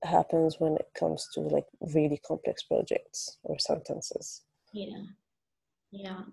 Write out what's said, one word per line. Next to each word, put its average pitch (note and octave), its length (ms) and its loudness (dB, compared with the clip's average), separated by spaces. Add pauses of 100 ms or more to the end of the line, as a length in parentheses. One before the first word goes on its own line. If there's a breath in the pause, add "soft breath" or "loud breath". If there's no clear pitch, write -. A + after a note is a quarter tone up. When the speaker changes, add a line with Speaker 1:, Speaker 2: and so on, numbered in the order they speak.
Speaker 1:
happens E3 560 4
when D#3 140 4
it - 240 0
comes D#3+ 380 0
to, D3+ 60 -2
like, D3+ 260 2 (120)
really D3+ 460 2
complex - 380 -4
projects - 800 -2
or D#3 160 -4
sentences. - 800 -4 (320)
Speaker 2:
Yeah. G3+ 300 -10 (880)
Yeah, F#3+ 300 -10 (120)